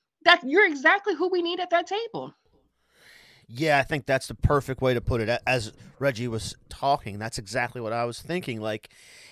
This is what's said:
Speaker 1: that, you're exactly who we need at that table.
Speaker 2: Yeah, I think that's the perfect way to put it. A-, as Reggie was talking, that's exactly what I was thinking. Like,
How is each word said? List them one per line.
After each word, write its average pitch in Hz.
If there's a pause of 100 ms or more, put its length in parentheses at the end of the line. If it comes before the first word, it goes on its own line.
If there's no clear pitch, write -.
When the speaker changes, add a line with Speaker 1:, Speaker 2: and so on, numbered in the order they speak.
(240)
Speaker 1:
that, 339
you're 311
exactly 349
who 339
we 359
need 349
at 359
that 349
table. 381 (1120)
Speaker 2:
Yeah, 143
I 135
think 143
that's 131
the 117
perfect 135
way 131
to 120
put 117
it. 107
A-, 120
as 120 (280)
Reggie 123
was 110 (140)
talking, 135
that's 113
exactly 120
what 110
I 120
was 120
thinking. 151
Like, 107 (420)